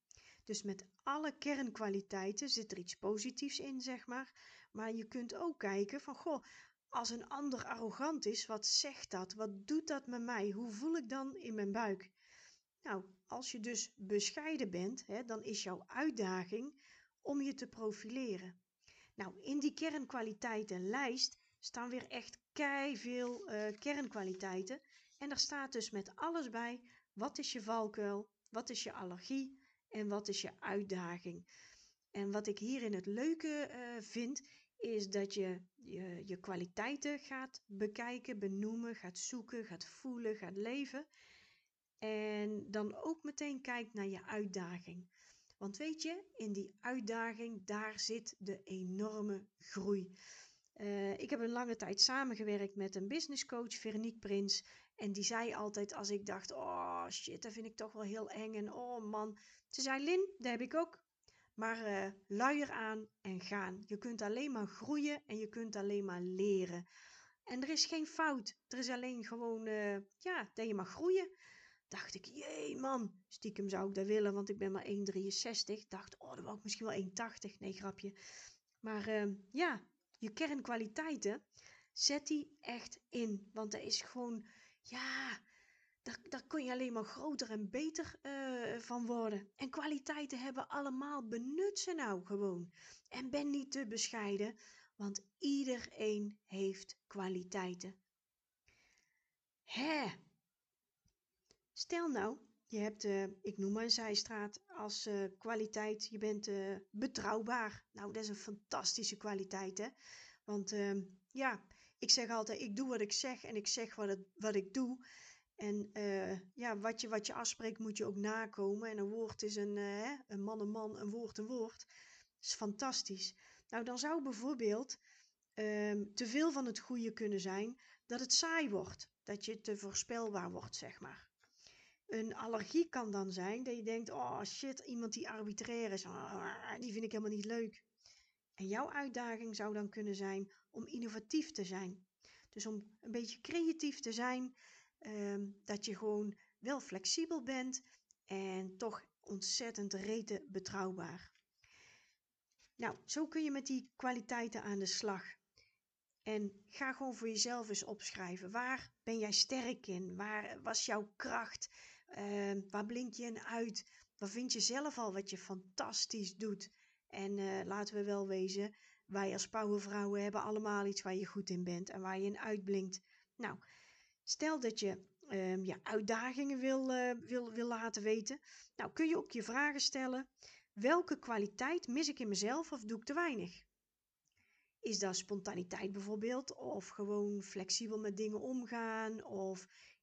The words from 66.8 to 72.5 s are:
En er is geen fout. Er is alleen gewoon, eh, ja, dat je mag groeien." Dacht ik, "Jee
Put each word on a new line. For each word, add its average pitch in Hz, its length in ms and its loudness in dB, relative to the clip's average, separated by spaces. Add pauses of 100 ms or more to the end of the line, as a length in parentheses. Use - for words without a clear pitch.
En 254 180 -2
er 269 80 0
is 311 160 6
geen 311 220 0
fout. 285 500 2 (100)
Er 240 100 -6
is 247 120 0
alleen 247 360 -2
gewoon, 233 400 -2
eh, 208 320 2 (200)
ja, 339 360 -2
dat 226 140 0
je 214 80 2
mag 196 140 0
groeien." 370 420 4 (560)
Dacht - 280 -8
ik, 185 100 -12
"Jee 302 500 -6